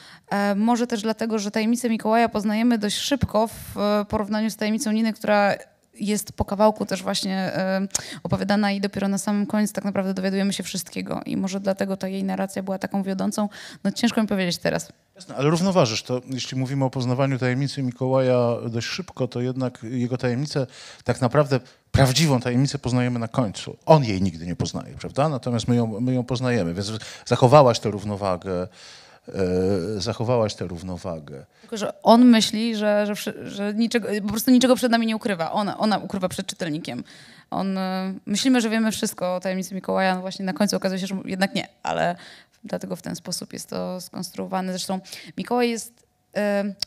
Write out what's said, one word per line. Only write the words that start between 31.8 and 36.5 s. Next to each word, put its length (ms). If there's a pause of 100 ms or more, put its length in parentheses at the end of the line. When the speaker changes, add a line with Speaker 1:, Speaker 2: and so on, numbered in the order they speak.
Speaker 1:
on 220
myśli, 520
że, 300
że 80
wszy-, 360
że 240
niczego, 340 (140)
po 60
prostu 220
niczego 260
przed 160
nami 140
nie 100
ukrywa. 360
Ona, 260
ona 200
ukrywa 300
przed 180
czytelnikiem. 580 (460)